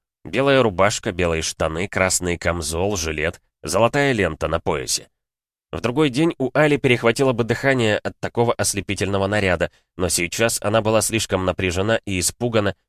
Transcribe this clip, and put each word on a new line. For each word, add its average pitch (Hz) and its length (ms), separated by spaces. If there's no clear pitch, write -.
Белая 135 340
рубашка, 104 520
белые 85 280
штаны, 80 460
красный 90 500
камзол, 85 600
жилет, 80 440
золотая 117 480
лента 82 380
на 80 100
поясе. 69 480
В - 80
другой 131 300
день 156 280
у 127 160
Али 147 240
перехватило 123 540
бы 120 140
дыхание 117 520
от - 220
такого 117 340
ослепительного 98 760
наряда, 92 440
но 87 140
сейчас 90 520
она 107 200
была 110 200
слишком 101 440
напряжена 95 600
и 95 140
испугана, 104 560